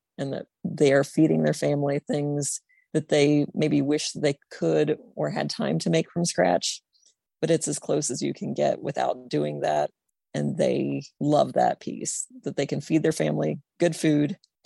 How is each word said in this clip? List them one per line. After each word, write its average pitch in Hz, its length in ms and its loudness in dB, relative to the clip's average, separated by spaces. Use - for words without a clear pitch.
and 139 140 -6
that - 140 -8
they 143 280 2
are 139 120 6
feeding 156 380 4
their 151 120 2
family 143 460 0
things 147 600 -2
that 151 160 -2
they 147 460 4
maybe 151 280 2
wish 147 300 -2
that - 80 -12
they 143 160 0
could 156 480 0
or 151 160 -4
had 147 180 -4
time 147 320 -2
to - 100 -2
make 165 200 0
from 170 140 -2
scratch, - 580 0
but 160 100 -2
it's 156 180 0
as 147 100 -4
close 147 320 -2
as 147 120 -6
you 143 120 -2
can - 200 -8
get 143 280 0
without 127 460 -4
doing 147 320 -2
that. 147 300 0
And 147 220 -4
they 139 460 -2
love 143 360 2
that - 260 2
piece, - 460 -8
that - 120 -8
they 139 100 -2
can 143 140 -4
feed 160 220 0
their 160 100 2
family 151 480 -2
good 170 180 2
food 147 400 2